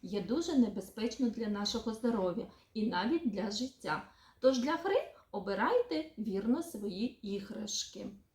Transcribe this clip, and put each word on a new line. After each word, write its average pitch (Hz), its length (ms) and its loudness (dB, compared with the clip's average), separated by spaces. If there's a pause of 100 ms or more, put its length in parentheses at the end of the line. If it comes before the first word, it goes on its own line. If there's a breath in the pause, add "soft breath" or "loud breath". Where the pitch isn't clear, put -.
є 196 200 -4
дуже 294 360 0
небезпечно 226 720 0
для 220 180 -4
нашого 208 460 -2
здоров'я 214 540 0 (260 loud breath)
і 214 140 0
навіть 240 420 2
для 196 220 -2
життя. 214 520 -4 (360 loud breath)
Тож 262 200 6
для 262 120 2
гри 339 420 2 (180 loud breath)
обирайте 247 880 2
вірно 220 460 0
свої 202 720 -4
іграшки. 208 720 -6 (280)